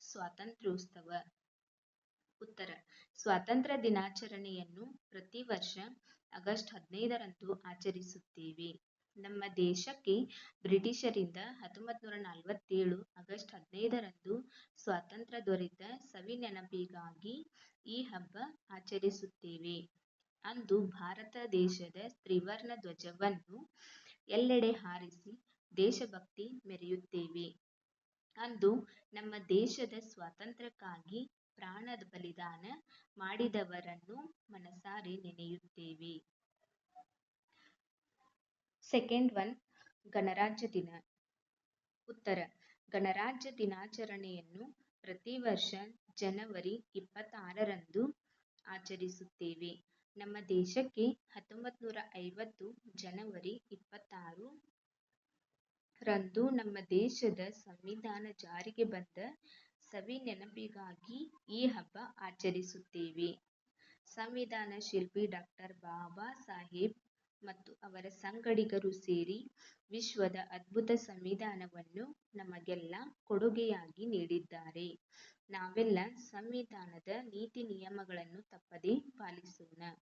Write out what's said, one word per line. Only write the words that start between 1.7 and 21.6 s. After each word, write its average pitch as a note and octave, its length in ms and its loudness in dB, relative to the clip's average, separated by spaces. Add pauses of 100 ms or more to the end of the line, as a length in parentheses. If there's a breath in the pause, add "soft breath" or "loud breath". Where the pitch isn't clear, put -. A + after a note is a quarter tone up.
ಉತ್ತರ, G#3+ 300 -10 (480 loud breath)
ಸ್ವಾತಂತ್ರ್ಯ A#3+ 640 4
ದಿನಾಚರಣೆಯನ್ನು G3 1000 0 (260)
ಪ್ರತಿ F#3+ 320 -10
ವರ್ಷ G3 320 0 (580 soft breath)
ಆಗಸ್ಟ್ G#3+ 420 0
ಹದಿನೈದರಂದು G3 880 -2
ಆಚರಿಸುತ್ತೇವೆ. F3+ 1040 -6 (480)
ನಮ್ಮ G3+ 280 -6 (120)
ದೇಶಕ್ಕೆ F#3 580 4 (480 loud breath)
ಬ್ರಿಟಿಷರಿಂದ G3 720 4 (140)
ಹತ್ತೊಂಬತ್ತು A3+ 560 -10
ನೂರ G#3 100 -6
ನಲವತ್ತೇಳು F#3 840 2 (180)
ಆಗಸ್ಟ್ G3 380 -10
ಹದಿನೈದರಂದು G3+ 800 0 (420 loud breath)
ಸ್ವಾತಂತ್ರ್ಯ G#3 640 -4
ದೊರೆತ F#3 420 2 (220)
ಸವಿ G3+ 320 -8
ನೆನಪಿಗಾಗಿ F#3 1000 -6 (500 soft breath)
ಈ A#3+ 160 -4
ಹಬ್ಬ F#3 340 -8 (340)
ಆಚರಿಸುತ್ತೇವೆ. F#3 1080 -2 (680)
ಅಂದು G#3 420 4
ಭಾರತ F#3 500 -8 (160)
ದೇಶದ F3+ 440 4 (120)